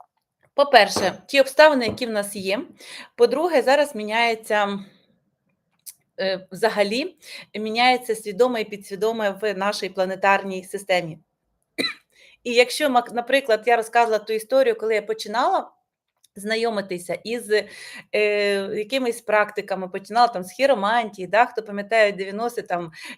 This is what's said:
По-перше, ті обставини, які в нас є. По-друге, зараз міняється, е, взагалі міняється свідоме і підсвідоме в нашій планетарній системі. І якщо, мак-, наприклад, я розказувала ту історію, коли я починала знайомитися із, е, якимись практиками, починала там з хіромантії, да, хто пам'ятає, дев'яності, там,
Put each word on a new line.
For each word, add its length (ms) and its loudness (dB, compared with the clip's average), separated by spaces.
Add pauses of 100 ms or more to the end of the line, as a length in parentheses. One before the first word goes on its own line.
(540)
По-перше, 600 4 (140)
ті 140 4
обставини, 440 6
які 200 -4
в 40 -6
нас 260 -4
є. 260 -4 (540)
По-друге, 460 2
зараз 340 2
міняється, 840 -2 (1400)
е, 320 -4
взагалі 640 -2 (400)
міняється 600 0
свідоме 460 0
і 40 -4
підсвідоме 640 -4 (120)
в 120 -2
нашій 360 -4
планетарній 760 0
системі. 540 -2 (1300)
І 100 -4
якщо, 360 4
мак-, 240 0
наприклад, 520 0
я 120 4
розказувала 420 2
ту 140 -6
історію, 420 2
коли 200 -2
я 60 0
починала 720 -2 (640)
знайомитися 800 -4 (100)
із, 280 -6
е, 160 2 (1080)
якимись 460 -2
практиками, 640 -2
починала 400 0
там 160 -6
з 80 -14
хіромантії, 760 0
да, 180 4
хто 180 -8
пам'ятає, 480 0
дев'яності, 500 -6
там, 300 -6 (260)